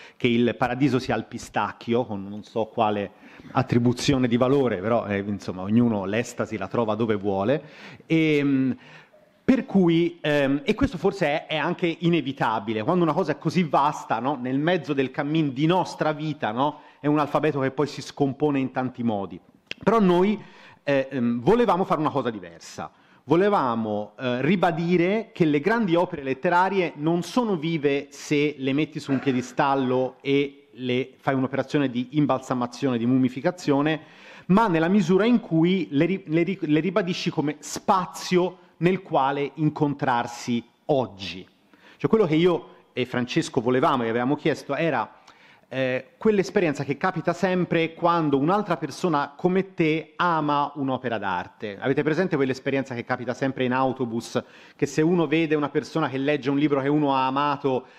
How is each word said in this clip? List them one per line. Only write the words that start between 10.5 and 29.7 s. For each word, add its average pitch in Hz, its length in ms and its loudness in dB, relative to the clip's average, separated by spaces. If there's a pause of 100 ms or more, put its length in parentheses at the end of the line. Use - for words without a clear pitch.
e 220 80 2
questo 247 240 -2
forse 190 280 0
è, 151 220 -2
è 156 80 -4
anche 165 440 -2
inevitabile, 123 840 0
quando 175 200 2
una 156 100 2
cosa 151 180 0
è - 60 -6
così 160 260 0
vasta, 139 560 0
no? 135 200 -2
Nel 131 200 -2
mezzo 151 340 0
del 135 160 0
cammin 147 440 -2
di 143 120 -2
nostra 160 460 0
vita, 147 400 -4
no? 135 300 -2 (180)
È 147 80 -6
un 151 120 2
alfabeto 143 420 0
che 131 100 0
poi 143 160 -2
si - 140 -12
scompone 143 580 -2
in 131 120 -2
tanti 127 320 -4
modi. 98 360 -4 (420)
Però 226 180 4
noi, 185 380 4 (460)
eh, 135 260 0
ehm, 120 300 -2
volevamo 190 460 2
fare 156 160 0
una 147 80 0
cosa 123 200 -2
diversa. 85 640 -12 (320)
Volevamo, 120 960 0
eh, 127 220 -4
ribadire 175 920 0
che 170 120 2
le 147 140 2
grandi 196 360 0
opere 170 280 -2
letterarie 175 720 0
non 165 280 -2
sono 226 320 -2
vive 143 540 -2
se 147 480 0
le 135 160 -2
metti 147 260 -2
su 143 120 -6
un 131 80 2
piedistallo 127 1000 0